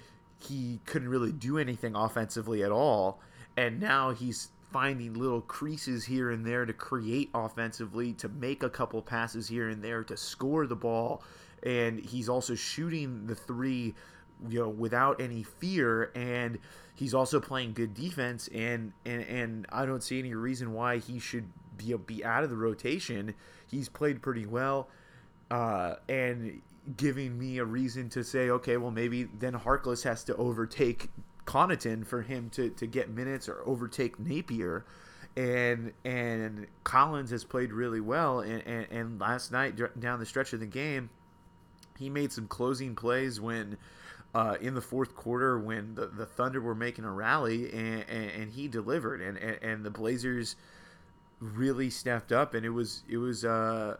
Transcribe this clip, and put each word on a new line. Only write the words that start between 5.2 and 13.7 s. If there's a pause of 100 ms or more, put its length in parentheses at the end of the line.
creases
here
and
there
to
create
offensively,
to
make
a
couple
passes
here
and
there,
to
score
the
ball, (400)
and
he's
also
shooting
the
three, (540)